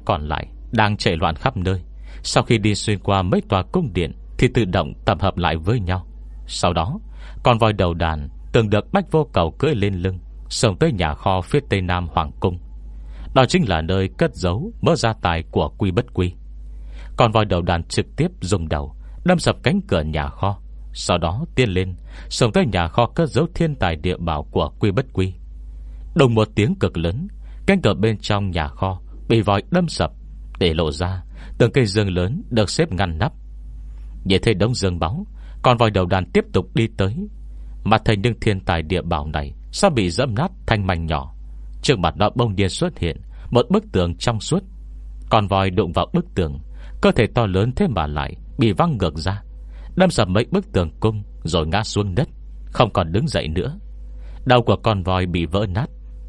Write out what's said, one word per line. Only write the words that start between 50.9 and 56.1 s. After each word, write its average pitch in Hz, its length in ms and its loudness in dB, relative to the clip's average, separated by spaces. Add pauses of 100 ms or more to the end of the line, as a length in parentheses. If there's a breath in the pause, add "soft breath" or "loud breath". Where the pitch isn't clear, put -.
cung 107 220 2 (220)
rồi 80 220 2
ngã 92 160 0
xuống 101 320 -2
đất, 127 140 2 (360)
không - 280 2
còn 82 200 2
đứng 127 160 2
dậy 80 200 -2
nữa. 123 300 -2 (640 soft breath)
Đầu 123 180 6
của 120 140 4
con 104 260 0
voi 92 240 2
bị 85 200 0
vỡ 98 220 0
nát, 104 180 -2 (420)